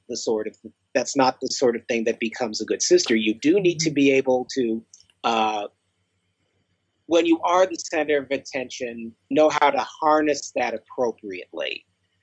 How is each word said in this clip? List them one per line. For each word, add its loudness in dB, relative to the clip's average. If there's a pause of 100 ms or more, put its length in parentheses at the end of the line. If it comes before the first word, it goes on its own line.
the -8
sort -2
of, -16 (380)
that's -2
not 2
the -6
sort 0
of -10
thing -2
that -2
becomes -6
a -4
good -4
sister. 4
You 0
do 2
need 2
to 0
be 4
able 2
to, -2 (400)
uh, 0 (1400)
when 2
you 4
are 4
the -10
center -2
of -6
attention, -8 (160)
know 6
how 4
to 0 (200)
harness 0
that -2
appropriately -8 (380)